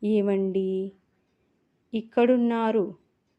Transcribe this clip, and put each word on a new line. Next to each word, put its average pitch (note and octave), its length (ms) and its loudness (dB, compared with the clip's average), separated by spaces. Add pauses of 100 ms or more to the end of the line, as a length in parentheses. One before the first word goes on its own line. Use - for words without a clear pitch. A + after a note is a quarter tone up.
"ఏమండి, G3 880 0 (1040)
ఇక్కడున్నారు, A3+ 1000 0 (440)